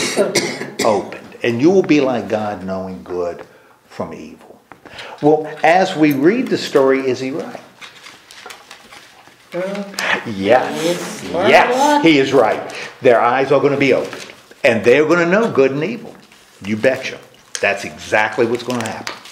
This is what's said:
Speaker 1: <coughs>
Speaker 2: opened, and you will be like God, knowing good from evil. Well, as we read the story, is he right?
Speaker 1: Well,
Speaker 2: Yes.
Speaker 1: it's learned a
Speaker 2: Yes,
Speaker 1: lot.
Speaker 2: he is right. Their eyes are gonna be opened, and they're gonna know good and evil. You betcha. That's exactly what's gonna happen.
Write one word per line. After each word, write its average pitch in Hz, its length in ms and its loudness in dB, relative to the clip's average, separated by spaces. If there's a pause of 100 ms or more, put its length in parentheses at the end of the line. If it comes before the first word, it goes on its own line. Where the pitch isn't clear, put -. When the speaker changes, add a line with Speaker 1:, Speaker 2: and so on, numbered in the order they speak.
(160)
Speaker 1:
<coughs> - 680 -4
Speaker 2:
opened, - 580 -2
and 117 180 -2
you 156 100 6
will 190 120 4
be 147 180 2
like 123 280 -2
God, 104 360 -4
knowing 92 400 -8
good 90 420 -8 (400)
from - 280 -10
evil. - 460 -20 (640)
Well, 156 240 2 (160)
as 180 320 2
we 151 180 2
read 180 360 2
the 175 100 -2
story, 135 480 2
is 123 140 -2
he 131 100 -6
right? 170 300 -10 (1900)
Speaker 1:
Well, 196 320 -6 (400)
Speaker 2:
Yes. 120 580 2
Speaker 1:
it's - 480 -6
learned 175 140 0
a 196 40 4
Speaker 2:
Yes, 240 280 4
Speaker 1:
lot. 285 260 4
Speaker 2:
he 156 140 6
is 135 140 2
right. 110 420 2 (260)
Their 120 200 6
eyes 131 320 2
are 135 80 4
gonna 139 160 2
be 135 160 2
opened, - 340 -4 (380)
and 113 200 2
they're 135 220 6
gonna 170 200 2
know 202 240 2
good 135 200 2
and 143 140 -4
evil. 220 300 -10 (500)
You 107 120 -4
betcha. - 420 -2 (420)
That's 196 240 -2
exactly 110 600 -2
what's 117 160 -4
gonna 123 260 -6
happen. - 260 -12 (180)